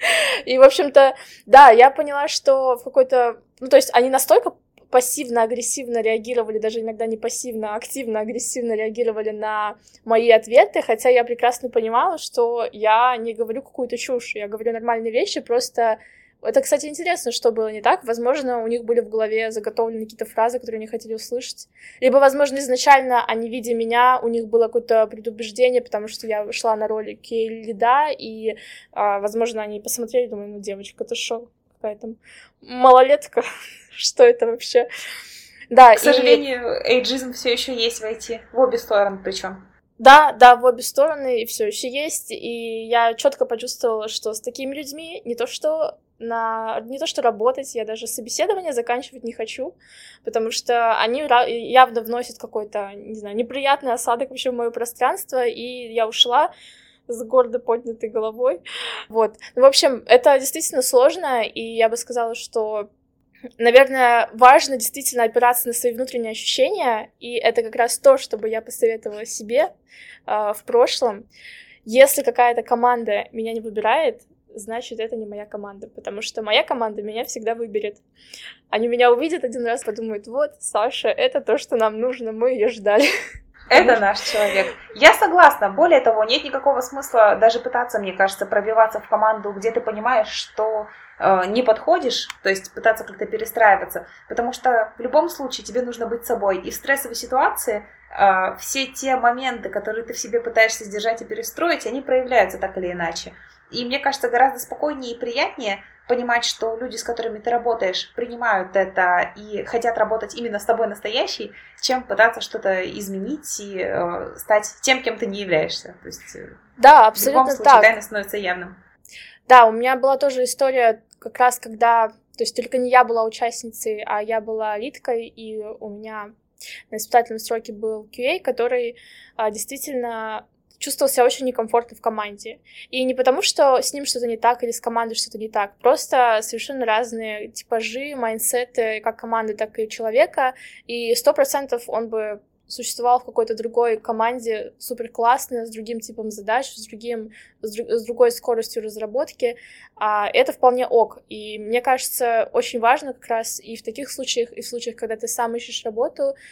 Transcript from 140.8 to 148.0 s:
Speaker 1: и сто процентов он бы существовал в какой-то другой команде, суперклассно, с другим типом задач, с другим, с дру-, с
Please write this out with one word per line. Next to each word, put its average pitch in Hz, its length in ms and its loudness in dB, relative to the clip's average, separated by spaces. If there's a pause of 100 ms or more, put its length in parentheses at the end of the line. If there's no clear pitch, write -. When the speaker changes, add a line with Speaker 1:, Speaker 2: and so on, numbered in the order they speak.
Speaker 1:
и 233 280 -4
сто 285 180 4
процентов 277 540 -2
он 226 220 -6
бы 214 340 -8 (240)
существовал 247 540 0
в 254 40 -12
какой-то 226 300 -2
другой 226 440 0
команде, 226 800 -4
суперклассно, 233 840 -4
с 226 60 -14
другим 220 300 -12
типом 220 300 -12
задач, 214 440 -4
с 220 120 -16
другим, 226 440 -12 (320)
с 214 120 -10
дру-, 226 140 -10
с 226 160 -2